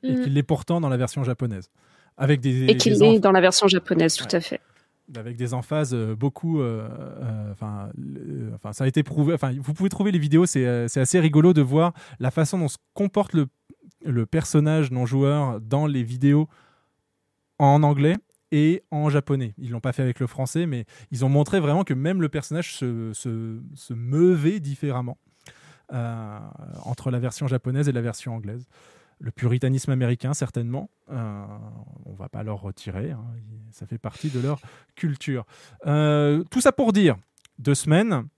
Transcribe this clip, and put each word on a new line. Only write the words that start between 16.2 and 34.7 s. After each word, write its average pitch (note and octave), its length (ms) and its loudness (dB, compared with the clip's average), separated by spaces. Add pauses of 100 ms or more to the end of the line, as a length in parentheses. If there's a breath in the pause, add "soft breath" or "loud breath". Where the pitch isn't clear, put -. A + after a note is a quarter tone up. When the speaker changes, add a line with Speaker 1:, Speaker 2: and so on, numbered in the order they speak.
Speaker 1:
en C#3+ 240 6
anglais D3 340 4 (360)
et D#3 400 4
en D3+ 180 0
japonais. C3+ 480 0
Ils B2+ 120 -10
l'ont A#2 100 -6
pas B2+ 120 -2
fait C#3 100 -2
avec B2+ 180 -2
le B2+ 80 -2
français, D#3+ 380 -4
mais B2 180 -6 (260 soft breath)
ils B2+ 140 -2
ont C3 40 2
montré D3 300 2
vraiment D#3 240 2
que D#3 120 -2
même E3 280 0
le D#3 60 0
personnage D#3 480 -6
se, A2+ 380 -6
se, A2+ 440 -8 (160)
se B2+ 200 -14
meuvait D#3+ 680 2
différemment, C3+ 580 -6 (720 soft breath)
euh, A2+ 460 -8 (460)
entre B2+ 260 -6
la B2 80 -2
version B2 300 -4
japonaise C3 400 -2
et C3+ 40 0
la A#2+ 100 -2
version A#2 320 -8
anglaise. A2+ 320 -12 (540 soft breath)
Le A2+ 120 -10
puritanisme B2+ 580 0
américain, B2+ 420 0
certainement. B2+ 580 -6 (200)
Euh, G#2+ 340 -10 (640)
on G2 80 -16
va F#2+ 140 -14
pas G#2+ 160 -10
leur G#2 160 -8
retirer, G2 500 -10
hein, A#2 140 -12 (480)
ça - 120 -18
fait A#2 140 -10
partie - 320 -10
de B2+ 80 -4
leur C3+ 220 -4 (340 soft breath)